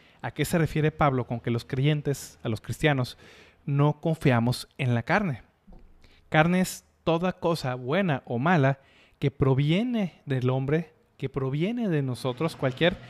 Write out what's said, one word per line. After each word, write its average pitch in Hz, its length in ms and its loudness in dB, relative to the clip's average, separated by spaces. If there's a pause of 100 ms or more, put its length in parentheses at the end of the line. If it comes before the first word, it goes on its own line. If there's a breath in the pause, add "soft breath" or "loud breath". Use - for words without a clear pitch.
(220 soft breath)
a 123 100 -8
qué 151 120 -2
se 180 140 0
refiere 151 340 0
Pablo 135 340 2
con 120 140 -6
que - 120 -4
los 117 120 -2
creyentes, 143 800 -2
a 127 60 -4
los 110 100 -2
cristianos, 131 600 -2 (460 loud breath)
no 143 360 2
confiamos 123 680 0 (100)
en 123 180 0
la 113 80 0
carne. 170 400 -2 (840 soft breath)
Carne 175 320 4
es - 260 -4 (200)
toda 170 280 0
cosa 151 420 -2
buena 143 500 -2
o 117 140 -4
mala 139 400 4 (400 soft breath)
que 143 120 0
proviene 165 920 0
del 127 240 0
hombre, 135 440 -2 (240)
que 135 120 -6
proviene 165 580 -2
de 156 140 0
nosotros, 131 560 -4
cualquier 147 400 0 (120)